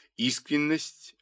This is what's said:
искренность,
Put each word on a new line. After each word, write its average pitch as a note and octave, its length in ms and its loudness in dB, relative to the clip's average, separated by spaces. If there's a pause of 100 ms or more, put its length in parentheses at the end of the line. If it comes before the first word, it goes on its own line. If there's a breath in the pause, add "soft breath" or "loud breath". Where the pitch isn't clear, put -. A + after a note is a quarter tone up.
(180)
искренность, D#3 1040 0